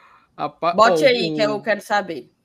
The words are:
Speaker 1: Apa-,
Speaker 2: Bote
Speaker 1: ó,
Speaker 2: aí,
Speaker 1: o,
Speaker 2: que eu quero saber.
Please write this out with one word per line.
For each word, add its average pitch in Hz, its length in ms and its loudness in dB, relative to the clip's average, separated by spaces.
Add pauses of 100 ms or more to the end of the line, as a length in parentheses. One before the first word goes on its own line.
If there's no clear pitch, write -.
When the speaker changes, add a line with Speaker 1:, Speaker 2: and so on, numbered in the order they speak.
(360)
Speaker 1:
Apa-, 156 380 -4
Speaker 2:
Bote 233 300 4
Speaker 1:
ó, - 20 6
Speaker 2:
aí, 240 240 0
Speaker 1:
o, 151 60 -6
Speaker 2:
que 214 60 0
eu 208 200 -2
quero 208 180 -2
saber. 180 480 -6 (160)